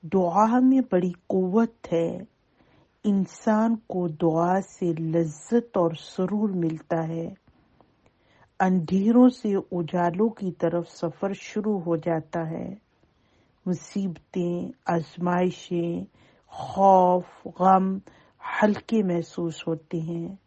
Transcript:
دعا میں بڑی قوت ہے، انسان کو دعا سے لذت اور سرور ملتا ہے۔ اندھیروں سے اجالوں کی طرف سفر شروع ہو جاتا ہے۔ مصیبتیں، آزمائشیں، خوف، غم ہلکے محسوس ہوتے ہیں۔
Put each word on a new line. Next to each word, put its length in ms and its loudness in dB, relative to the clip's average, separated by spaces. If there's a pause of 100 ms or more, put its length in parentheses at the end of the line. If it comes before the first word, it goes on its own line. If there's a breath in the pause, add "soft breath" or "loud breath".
دعا 560 2
میں 220 6 (100)
بڑی 200 2
قوت 800 -2
ہے، 240 0 (840 soft breath)
انسان 720 0
کو 320 -4
دعا 540 0
سے 240 -8 (160)
لذت 760 -2
اور 220 2
سرور 500 -4
ملتا 580 -4
ہے۔ 220 -6 (1300 soft breath)
اندھیروں 720 4
سے 260 -2
اجالوں 760 -2
کی 220 -6
طرف 380 -2
سفر 440 -6
شروع 460 -4
ہو 160 -2
جاتا 560 -4
ہے۔ 240 -10 (920)
مصیبتیں، 1040 -6 (140)
آزمائشیں، 1200 -4 (420 soft breath)
خوف، 1000 2 (120)
غم 380 4 (680 soft breath)
ہلکے 400 0
محسوس 640 -4
ہوتے 320 -6
ہیں۔ 360 -8 (120)